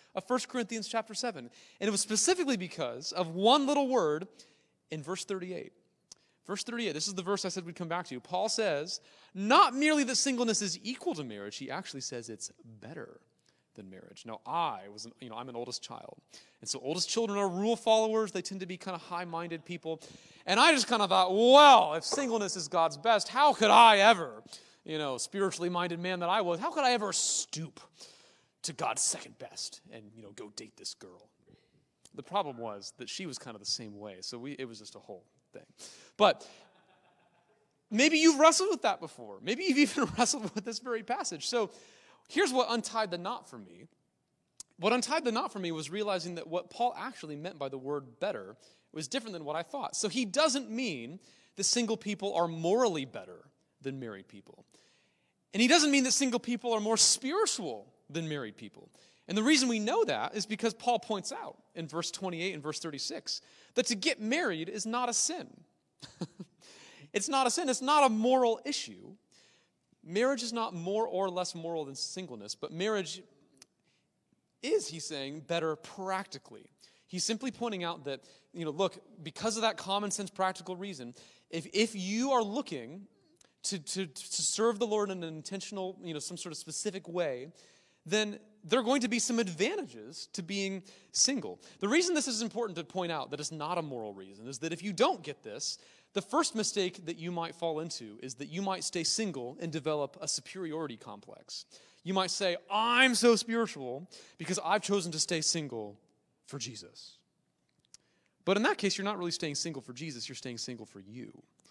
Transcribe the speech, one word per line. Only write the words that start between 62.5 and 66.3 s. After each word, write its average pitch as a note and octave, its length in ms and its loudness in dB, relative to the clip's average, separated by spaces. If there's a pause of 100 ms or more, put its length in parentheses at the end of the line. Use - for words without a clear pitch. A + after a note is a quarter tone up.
and D#3 80 -10
verse D3+ 180 -6
thirty-six - 640 -8 (340)
that B3 120 2
to A#3+ 80 0
get G3+ 240 0
married G#3+ 500 0
is G#3 160 -6
not A#3+ 240 -2
a A#3 40 -2
sin. - 500 -4 (560)
<laughs> E3+ 80 -6 (880)